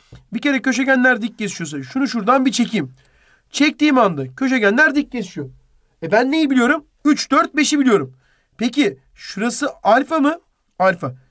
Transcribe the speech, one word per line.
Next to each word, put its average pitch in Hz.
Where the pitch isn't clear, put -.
Bir 220
kere 277
köşegenler 254
dik 233
kesişiyorsa 156
şunu 262
şuradan 240
bir 262
çekeyim. 185
Çektiğim 294
anda 147
köşegenler 277
dik 285
kesişiyor. 180
E 165
ben 254
neyi 311
biliyorum? 269
Üç, -
dört, 311
beşi 294
biliyorum. 196
Peki 247
şurası 233
alfa 269
mı? 294
Alfa. 175